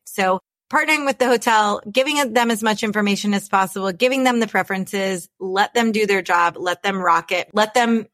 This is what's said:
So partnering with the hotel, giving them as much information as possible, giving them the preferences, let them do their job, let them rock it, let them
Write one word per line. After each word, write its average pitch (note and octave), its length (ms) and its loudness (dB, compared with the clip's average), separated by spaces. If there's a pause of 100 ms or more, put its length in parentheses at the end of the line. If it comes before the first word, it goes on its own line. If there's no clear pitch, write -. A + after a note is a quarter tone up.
So F#3+ 340 -2 (340)
partnering D4+ 320 0
with C4+ 140 -2
the B3 80 2
hotel, A3 540 2 (100)
giving C4+ 420 0
them A#3 160 2
as A3 140 -2
much G#3+ 220 -2
information G#3 500 0
as G3+ 140 -4
possible, F#3+ 420 0
giving B3+ 320 0
them B3 160 2
the A3+ 80 0
preferences, F#3+ 840 -4 (120)
let F#3+ 340 -2
them A3+ 160 2
do G#3+ 160 0
their G3 160 2
job, F3 340 2
let F3 280 -4
them G3 180 -2
rock E3+ 300 2
it, F3+ 200 -4
let G#3+ 220 0
them A3+ 400 2